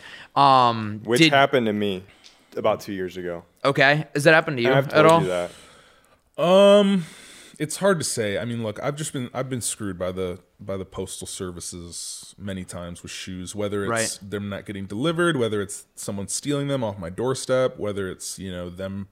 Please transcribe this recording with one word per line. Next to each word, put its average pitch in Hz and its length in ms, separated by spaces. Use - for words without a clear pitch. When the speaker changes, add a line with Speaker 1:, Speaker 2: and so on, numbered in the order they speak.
Speaker 1:
Um, 117 680
Speaker 2:
Which 120 160
Speaker 1:
did 160 140
Speaker 2:
happened 135 340
to 104 60
me 101 300
about 107 260
two 104 120
years 92 220
ago. 87 280
Speaker 1:
Okay, 143 520
has 147 80
that 160 100
happened 160 240
to 120 60
you 127 100
Speaker 2:
I've 135 140
Speaker 1:
at 151 160
Speaker 2:
told - 20
Speaker 1:
all? 165 160
Speaker 2:
you - 60
that. 87 240
Speaker 3:
Um, 196 640
it's 151 180
hard 190 220
to 135 40
say. 104 340
I 90 80
mean, 117 180
look, 107 200
I've 147 120
just 151 180
been, 127 200
I've 131 160
been 127 120
screwed 98 380
by 92 120
the, 90 280
by 101 180
the 92 80
postal 95 420
services 87 1120
many 95 260
times 87 400
with - 80
shoes, 92 440
whether 101 280
it's 113 380
Speaker 1:
Right. 101 100
Speaker 3:
them 101 180
not 98 160
getting 98 220
delivered, 160 500
whether 107 240
it's - 240
someone 101 320
stealing 143 400
them 139 160
off 101 140
my 87 120
doorstep, 127 680
whether 101 320
it's, - 300
you 95 120
know, 90 180
them 95 420